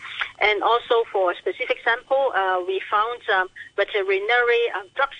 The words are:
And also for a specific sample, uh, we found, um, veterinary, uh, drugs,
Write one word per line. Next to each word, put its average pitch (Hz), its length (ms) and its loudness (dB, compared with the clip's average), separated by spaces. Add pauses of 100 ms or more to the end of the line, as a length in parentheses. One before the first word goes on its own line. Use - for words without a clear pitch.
(400)
And 208 240 2
also 233 480 2
for 185 200 2
a - 40 -6
specific 247 480 -4
sample, 254 520 0
uh, 185 300 0
we 190 240 -4
found, 233 400 0
um, 190 180 2 (300)
veterinary, 214 840 2 (120)
uh, 190 60 -6 (140)
drugs, 269 240 -2